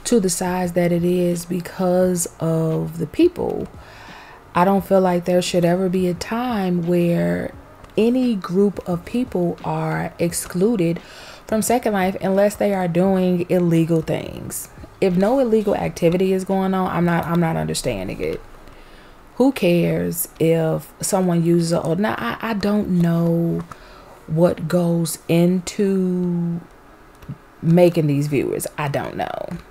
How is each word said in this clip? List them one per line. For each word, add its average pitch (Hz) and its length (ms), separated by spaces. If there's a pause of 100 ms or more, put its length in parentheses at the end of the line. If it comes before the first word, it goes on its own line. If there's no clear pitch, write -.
to 233 160
the 185 100
size 180 420
that 175 200
it 170 120
is 175 400
because 180 800 (120)
of 160 600
the 160 80
people, - 600 (880)
I 175 100
don't 196 200
feel 190 160
like 175 240
there 180 180
should 175 220
ever 180 240
be 185 180
a 175 80
time 196 720
where 175 680 (440)
any 240 400
group 190 520
of 175 160
people 185 600
are 160 540
excluded 175 840 (460)
from 220 160
Second 233 300
Life 190 280
unless 196 360
they 202 180
are 185 140
doing 180 600
illegal 165 520
things. - 680 (320)
If 185 160
no 214 220
illegal 220 380
activity 180 560
is 185 120
going 190 300
on, 185 160
I'm 170 140
not, 170 220
I'm 170 140
not 160 160
understanding 147 640
it. 80 200 (960)
Who 269 160
cares 170 760 (120)
if 160 600
someone 175 440
uses 170 280
a, 165 220
now, 208 240
I, 233 220
I 226 140
don't 208 460
know 170 640 (680)
what 165 380
goes 170 520 (100)
into 180 1300 (1000)
making 170 460
these 143 220
viewers. 71 380 (120)
I 147 100
don't 139 280
know. - 320 (220)